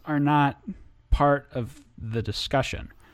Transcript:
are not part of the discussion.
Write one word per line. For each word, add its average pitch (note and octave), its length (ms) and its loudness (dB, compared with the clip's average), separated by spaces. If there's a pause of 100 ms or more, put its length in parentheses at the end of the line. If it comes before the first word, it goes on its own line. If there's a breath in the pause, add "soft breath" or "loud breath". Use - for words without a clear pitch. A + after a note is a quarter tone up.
are D3+ 140 -2
not C#3+ 420 2 (480)
part C#3+ 420 4
of A#2+ 300 -8 (160)
the A2+ 240 -6
discussion. - 720 -4 (220 loud breath)